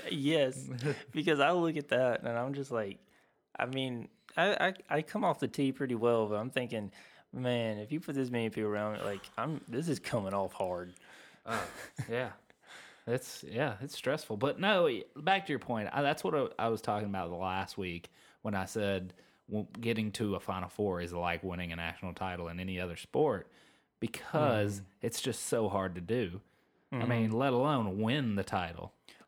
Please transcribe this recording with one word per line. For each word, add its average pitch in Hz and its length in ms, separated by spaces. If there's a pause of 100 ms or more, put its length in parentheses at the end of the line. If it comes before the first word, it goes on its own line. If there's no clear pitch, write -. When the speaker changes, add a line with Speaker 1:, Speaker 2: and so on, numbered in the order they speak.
(120)
Speaker 1:
yes, 139 560 (220)
Speaker 2:
<laughs> - 220
Speaker 1:
because 151 280
I 160 120
look 170 260
at 143 120
that, 123 340
and 117 140
I'm 127 160
just 139 180
like, 107 280 (580)
I - 80
mean, 127 440 (280)
I, 180 300
I, 190 60 (240)
I 156 40
come 196 220
off 175 160
the 135 80
tee 135 240
pretty 127 240
well, 113 320
but 104 80
I'm 110 140
thinking, 113 420 (400)
"Man, 120 460
if 107 160
you 156 80
put 151 140
this 131 140
many 117 200
people 107 200
around 104 280
me, - 80
like, 101 160 (160)
I'm, 135 320
this 131 180
is 143 120
coming 98 340
off 98 180
hard." 90 420 (520)
Speaker 2:
Oh, 110 220 (440)
yeah. 120 200 (760)
It's, - 400
yeah, 123 340
it's 143 140
stressful. 139 400
But 135 240
no, 185 300 (260)
back 190 300
to - 80
your 127 60
point. 110 340
I, 143 80
that's 143 220
what 156 120
I, 135 120 (120)
I 113 100
was 113 120
talking 104 260
about 95 240
last 92 460
week 87 320 (320)
when 104 140
I 95 100
said 98 480 (340)
w-, 107 200 (120)
getting 113 340
to 104 220
a 87 60
Final 92 280
Four 98 320
is 87 120
like 87 300
winning 87 280
a 82 60
national 85 360
title 90 360
in 85 100
any 92 220
other 87 160
sport 143 500 (540)
because 110 800
Speaker 1:
Mm-hmm. 98 40 (200)
Speaker 2:
it's 117 160
just - 260
so 113 220
hard 95 260
to 90 60
do. 98 400 (500)
I 135 60
Speaker 1:
Mm-hmm. 117 120
Speaker 2:
mean, 113 220
let 127 220
alone 123 480
win 117 340
the 98 80
title. 85 500 (340)